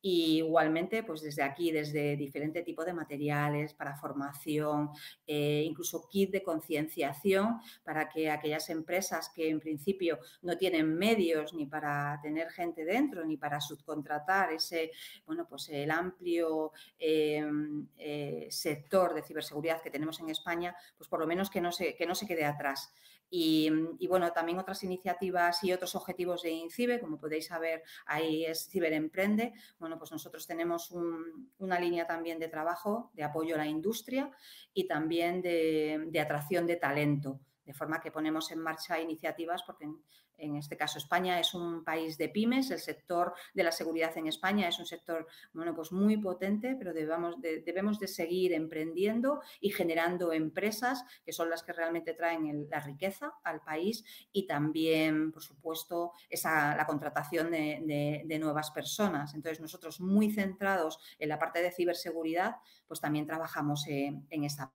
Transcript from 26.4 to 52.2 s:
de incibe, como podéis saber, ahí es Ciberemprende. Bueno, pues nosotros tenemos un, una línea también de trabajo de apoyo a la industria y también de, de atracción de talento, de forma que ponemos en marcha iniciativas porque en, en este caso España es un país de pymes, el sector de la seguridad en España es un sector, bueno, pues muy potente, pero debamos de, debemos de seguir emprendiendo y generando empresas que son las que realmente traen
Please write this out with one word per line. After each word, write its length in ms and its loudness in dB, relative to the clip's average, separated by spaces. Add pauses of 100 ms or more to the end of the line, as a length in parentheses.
de 100 -2
incibe, 480 0
como 180 -6
podéis 280 -2
saber, 360 -2 (240)
ahí 380 2
es 260 -4
Ciberemprende. 840 2 (260)
Bueno, 180 -8
pues 140 -14
nosotros 340 -10
tenemos 460 -2
un, 680 -6
una 220 0
línea 260 2
también 340 -4
de 100 -4
trabajo 640 -2
de 100 -6
apoyo 320 0
a 40 2
la 80 0
industria 600 -2 (440)
y 120 2
también 560 2
de, 640 2
de 120 0
atracción 480 0
de 80 4
talento, 640 2 (240)
de 100 -18
forma 280 -4
que 100 -10
ponemos 400 -2
en 80 -6
marcha 400 -4
iniciativas 640 -4
porque 220 -14
en, 100 -8 (420)
en 180 -6
este 200 -6
caso 220 -4
España 420 2
es 140 2
un 300 -4
país 340 -2
de 100 0
pymes, 440 2
el 80 -2
sector 560 -2 (180)
de 100 2
la 80 4
seguridad 460 0
en 80 -4
España 420 2
es 120 0
un 80 -10
sector, 400 -6 (260)
bueno, 220 -4
pues 160 -8
muy 260 6
potente, 600 0
pero 140 -6
debamos 460 -2
de, 220 -2
debemos 380 0
de 80 -4
seguir 460 2
emprendiendo 880 0 (180)
y 100 2
generando 640 2
empresas 720 0 (180)
que 80 -10
son 200 0
las 100 -4
que 120 -10
realmente 420 -2
traen 320 0